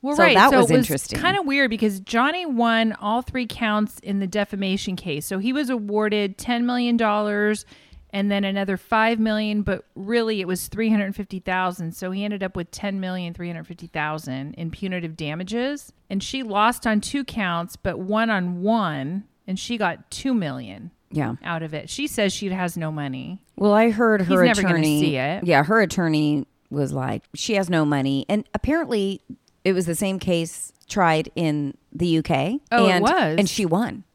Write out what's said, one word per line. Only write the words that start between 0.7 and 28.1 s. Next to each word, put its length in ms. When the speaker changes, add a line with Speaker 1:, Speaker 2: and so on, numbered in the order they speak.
Speaker 1:
it 20
was 60
Speaker 2:
interesting. 400
Speaker 1:
kinda 220
weird 280
because 300
Johnny 460
won 480
all 280
three 240
counts 540
in 200
the 80
defamation 680
case. 300
So 140
he 140
was 160
awarded 680
ten 280
million 300
dollars 680
and 200
then 140
another 320
five 420
million, 420
but 220
really 460
it 60
was 200
three 220
hundred 260
fifty 240
thousand. 560
So 160
he 120
ended 180
up 140
with 160
ten 300
million 320
three 160
hundred 180
fifty 200
thousand 680
in 160
punitive 460
damages. 760
And 140
she 200
lost 440
on 140
two 240
counts, 500
but 240
won 300
on 320
one, 640
and 140
she 180
got 320
two 240
million 580
Speaker 2:
Yeah. 320
Speaker 1:
out 180
of 120
it. 160
She 180
says 240
she 180
has 280
no 140
money. 500
Speaker 2:
Well, 160
I 180
heard 300
her 220
Speaker 1:
He's 40
never 140
gonna 140
Speaker 2:
attorney. 260
Speaker 1:
see 160
it. 260
Speaker 2:
Yeah, 220
her 160
attorney 680
was 220
like, 320
"She 200
has 140
no 160
money." 440